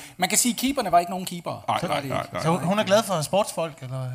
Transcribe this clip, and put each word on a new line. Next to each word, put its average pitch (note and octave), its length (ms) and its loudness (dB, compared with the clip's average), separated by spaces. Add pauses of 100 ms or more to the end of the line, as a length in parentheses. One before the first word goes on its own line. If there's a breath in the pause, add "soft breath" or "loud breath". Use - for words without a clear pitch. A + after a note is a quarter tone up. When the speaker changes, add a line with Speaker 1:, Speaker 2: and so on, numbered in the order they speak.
(180 loud breath)
Speaker 1:
Man F3+ 120 0
kan G#3+ 80 2
sige, A#3+ 160 2
at - 60 -4
keeperne B3+ 320 0
var F3 80 8
ikke F3 120 -2
nogen F#3 140 -4
keepere. E3 420 -8
Speaker 2:
Nej, G#2+ 120 2
Speaker 1:
Så E3 80 -2
var - 60 0
Speaker 2:
nej, - 80 0
Speaker 1:
det C#3 80 -8
Speaker 2:
nej, G2 120 -2
Speaker 1:
ikke. - 120 -8
Speaker 2:
nej. F2+ 100 -4
Speaker 3:
Så D#3+ 120 2
hun F3 240 0
er G#3+ 40 2
glad G3 200 6
for F#3+ 180 0
sportsfolk, E3 600 -2
eller, C3 340 -6